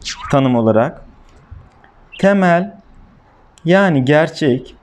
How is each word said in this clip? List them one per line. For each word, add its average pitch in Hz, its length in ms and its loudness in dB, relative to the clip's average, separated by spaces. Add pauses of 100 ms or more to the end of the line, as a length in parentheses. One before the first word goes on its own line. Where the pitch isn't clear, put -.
(320)
tanım 135 240 0
olarak 110 460 0 (1200)
temel, 190 580 0 (880)
yani 170 400 2
gerçek, 147 760 -2